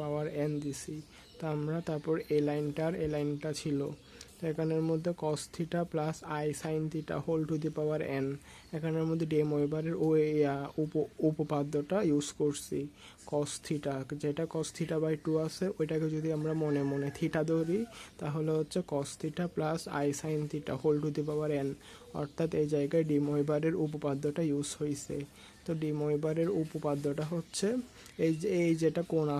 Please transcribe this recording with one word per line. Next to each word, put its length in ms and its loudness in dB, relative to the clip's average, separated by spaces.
পাওয়ার 260 -2
এন 80 2
দিছি। 320 -6
তো 60 -6
আমরা 240 -2
তারপর 260 0
এই 140 6
লাইনটা 400 0
আর 60 0
এই 100 2
লাইনটা 360 -2
ছিল, 200 0
তো 140 -20
এখানের 380 2
মধ্যে 220 2
cos 180 0
theta 260 -2
plus 260 -2
I 20 0
sin 220 -2
theta 320 -4
whole 260 2
to 120 0
the 160 0
power 220 0
n, 20 0
এখানের 320 0
মধ্যে 240 0
ডে 80 6
ময়বারের 440 0
ও-, 120 6
ইয়া, 180 4
উপ-, 280 0
উপপাদ্যটা 680 0
ইউজ 180 4
করছি। 380 0
cos 200 0
theta, 280 -2
যেটা 300 0
cos 240 -2
theta 280 -2
by 100 2
two 120 2
আছে, 180 -4
ওইটাকে 360 0
যদি 220 -2
আমরা 160 0
মনে 200 2
মনে 160 0
theta 320 2
ধরি, 300 2
তাহলে 380 -2
হচ্ছে 200 -2
cos 180 -2
theta 240 -2
plus 260 0
I 40 2
sin 200 -2
theta 300 -4
whole 240 4
to 120 0
the 120 0
power 220 0
n, 20 0
অর্থাৎ 300 -2
এই 140 4
জায়গায় 360 4
ডি 60 4
ময়বারের 460 2
উপপাদ্যটা 680 -2
ইউজ 180 0
হইছে। 360 -4
তো 60 -4
ডি 100 0
ময়বারের 500 2
উপপাদ্যটা 720 -2
হচ্ছে 360 -2
এই 140 6
যে, 80 0
এই 80 6
যেটা 200 4
কোণ 140 4